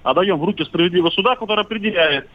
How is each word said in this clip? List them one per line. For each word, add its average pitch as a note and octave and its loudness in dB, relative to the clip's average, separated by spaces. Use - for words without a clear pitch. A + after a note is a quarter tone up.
отдаём E3+ 0
в D3 -2
руки F3 -2
справедливого E3+ 2
суда, A3 0
который G#3+ -2
определяет, G3 -2